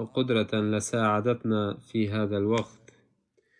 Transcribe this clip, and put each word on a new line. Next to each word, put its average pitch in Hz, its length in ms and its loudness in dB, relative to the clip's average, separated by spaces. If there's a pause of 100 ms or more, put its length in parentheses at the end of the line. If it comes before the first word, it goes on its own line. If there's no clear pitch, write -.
(140)
قدرة 117 400 0
لساعدتنا 107 1300 0
في 110 300 -2
هذا 104 260 -2
الوقت.'" 107 580 -2 (640)